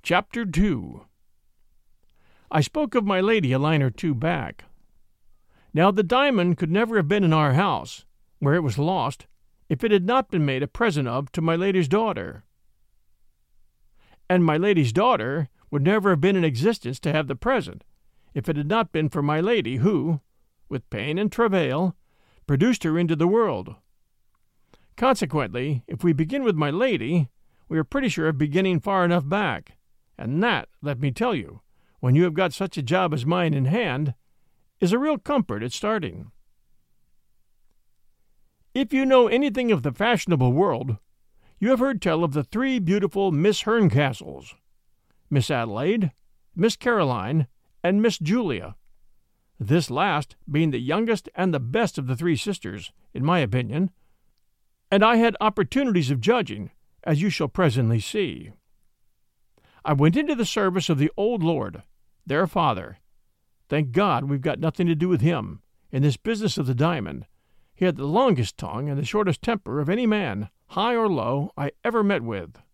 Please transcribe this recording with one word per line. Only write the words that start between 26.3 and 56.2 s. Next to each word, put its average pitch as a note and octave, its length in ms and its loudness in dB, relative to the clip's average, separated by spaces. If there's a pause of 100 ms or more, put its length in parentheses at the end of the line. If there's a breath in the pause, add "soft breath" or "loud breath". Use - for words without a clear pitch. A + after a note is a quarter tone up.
with G#3+ 120 2
my D3+ 140 0
lady, E3+ 600 0 (400)
we D#3+ 80 -2
are D#3 60 0
pretty C4 260 -2
sure D#3+ 180 -2
of D3+ 100 -2
beginning E3+ 440 0
far F#3+ 240 0
enough F3 220 0
back, D#3+ 500 -4 (400)
and D3 260 -2
that, G#3 240 0 (140)
let C#3 180 -6
me C#3 120 -2
tell A3+ 220 -2
you, - 280 -8 (400)
when B2+ 120 4
you D#3+ 100 6
have E3+ 100 2
got F3 200 0
such F#3+ 240 -6
a D3+ 60 -4
job E3+ 300 0
as B2 120 -4
mine E3+ 280 2
in C3+ 120 0
hand, D3+ 480 -2 (680)
is F3 100 2
a A#3 80 2
real D4 180 0
comfort C#3+ 460 -2
at B2 80 -6
starting. E3+ 600 -6 (2500)
If C4 200 -2
you C4 120 2
know B3+ 220 8
anything B3 440 2
of D3 120 2
the C#3+ 80 0
fashionable E3+ 600 2
world, C3+ 460 2 (640)
you G#3 100 0
have B3+ 100 4
heard B3+ 220 0
tell E3+ 220 2
of D3 100 -2
the C#3+ 100 -2
three B3+ 360 -2
beautiful G3 520 0
Miss F3+ 300 2
Herncastles, C#3+ 920 0 (760)
Miss C#3 200 0
Adelaide, C#3 600 -2 (440)
Miss G3+ 200 2
Caroline, C#3+ 720 0 (360)
and G3 180 2
Miss A3+ 160 2
Julia, D#3+ 580 -2 (840)
this C#3+ 300 0
last D3+ 460 -2 (140)
being D3+ 220 0
the B2 80 -2
youngest G3 560 -2
and F3+ 180 0
the C#3 60 0
best D#3 380 -2
of C3+ 100 -6
the B2+ 80 -2
three D#3 200 0
sisters, G2+ 560 -8 (220)
in B2 100 -4
my E3+ 160 2
opinion, B2 520 -2 (1040)
and G3+ 120 6
I A#3 100 6
had A3+ 240 4
opportunities G#3 720 0
of C3+ 80 0
judging, A2+ 520 -2 (340)